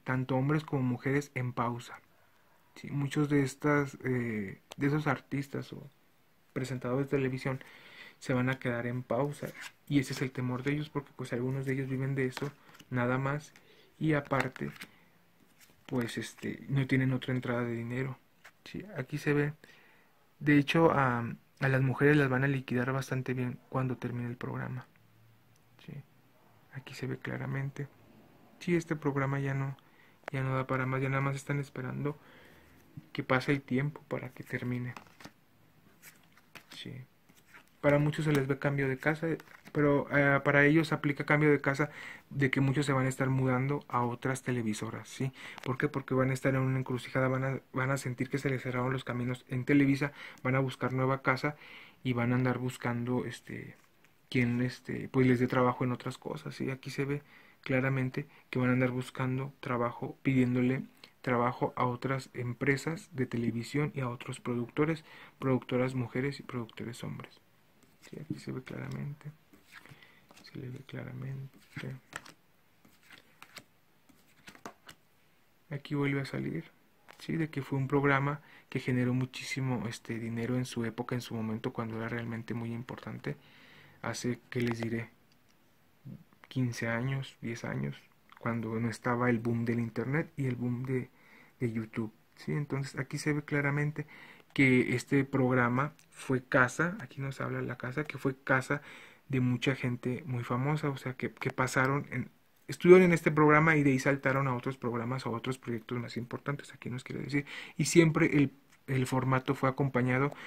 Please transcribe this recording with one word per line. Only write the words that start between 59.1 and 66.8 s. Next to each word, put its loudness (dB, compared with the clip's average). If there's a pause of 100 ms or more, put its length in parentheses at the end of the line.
trabajo, -4
pidiéndole 4 (400)
trabajo 0
a 0
otras -4
empresas -2
de -2
televisión -2
y -8
a -2
otros -10
productores, -2 (320)
productoras 0
mujeres -4
y -14
productores -10